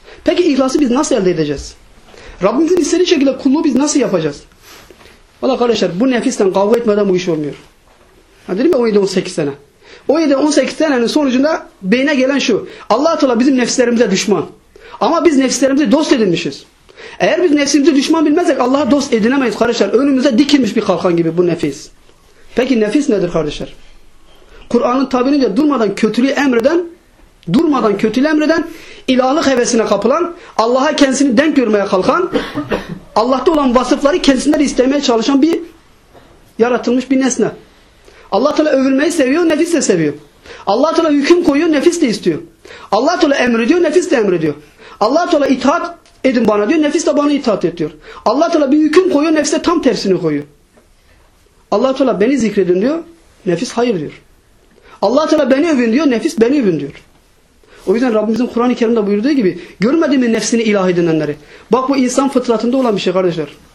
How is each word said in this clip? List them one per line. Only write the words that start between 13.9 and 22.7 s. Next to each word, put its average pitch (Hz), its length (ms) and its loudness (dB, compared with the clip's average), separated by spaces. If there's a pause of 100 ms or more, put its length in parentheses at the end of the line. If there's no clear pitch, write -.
düşman. 185 340 0 (540)
Ama 294 260 0
biz 311 120 4
nefislerimizi 262 540 0
dost 294 220 2
edinmişiz. 175 500 -2 (560)
Eğer 285 240 0
biz 349 80 2
nefsimizi 285 440 2
düşman 302 300 2
bilmezsek 294 360 0
Allah'a 262 300 0
dost 285 220 0
edinemeyiz 233 440 0
kardeşler. 233 320 0
Önümüze 262 480 2
dikilmiş 269 380 2
bir 220 60 2
kalkan 180 360 0
gibi 165 200 0
bu 180 100 2
nefis. 165 420 -4 (640)
Peki 254 240 0